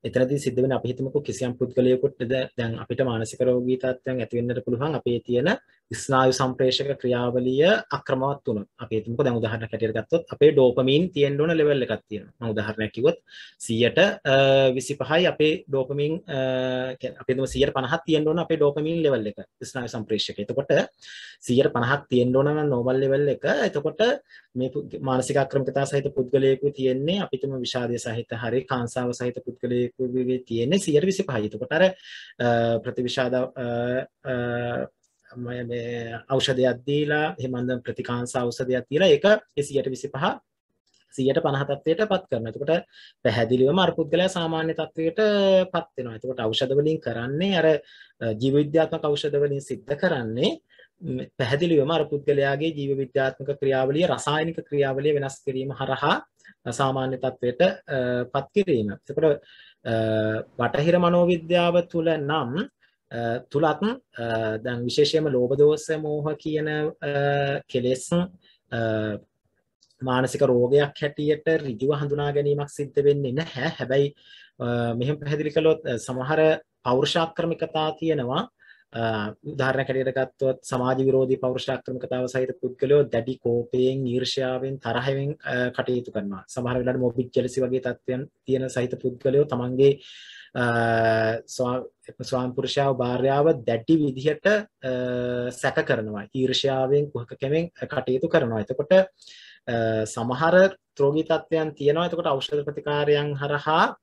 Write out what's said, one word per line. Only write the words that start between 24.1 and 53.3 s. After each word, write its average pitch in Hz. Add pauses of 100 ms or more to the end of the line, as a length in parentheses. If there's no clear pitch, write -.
මේ 127
පු-, 143 (140)
මානසික 131
ආක්‍රමිකතා 135
සහිත 139
පුද්ගලයෙකු 135
තියෙන්නේ 135
අපි 165
හිතමු 135
විෂාදය 120
සහිත 117
හරි 117
කාංසාව 123
සහිත 123
පුද්ගලයෙකුගේ 123
තියෙන්නේ 120
සියයට 156
විසිපහයි. 185
එතකොට 107
අර, 165 (520)
අ, 120 (300)
ප්‍රතිවිෂාද, 123
අ, 127 (540)
අ, 135 (920)
මය-, 123
මේ 117 (100)
ඖෂධයක් 127
දීලා 151
එහෙම 127
නැත්නම් 123
ප්‍රතිකාංස 120
ඖෂධයක් 123
දීලා 180
ඒක 143 (260)
ඒ 143
සියයට 135
විසිපහ, 135 (880)
සියයට 139
පනහ 139
තත්ත්වයට 147
පත් 190
කරනවා. 113
එතකොට 135 (460)
පැහැදිලිවම 123
අර 185
පුද්ගලයා 165
සාමාන්‍ය 160
තත්ත්වයට 160 (480)
පත් 175
වෙනවා. 120
එතකොට 123
ඖෂධ 117
වලින් 156
කරන්නේ 139
අර, 160
අ, -
ජීව 127
විද්‍යාත්මක 156
ඖෂධ 147
වලින් 143
සිද්ධ 135
කරන්නේ, 143 (460)
ම්, 139 (160)
පැහැදිලිවම 143
අර 160
පුද්ගලයාගේ 143
ජීව 143
විද්‍යාත්මක 135